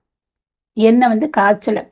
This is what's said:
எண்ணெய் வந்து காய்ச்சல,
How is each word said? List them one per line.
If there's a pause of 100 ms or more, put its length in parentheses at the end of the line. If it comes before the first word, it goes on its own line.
(880)
எண்ணெய்
வந்து
காய்ச்சல, (120)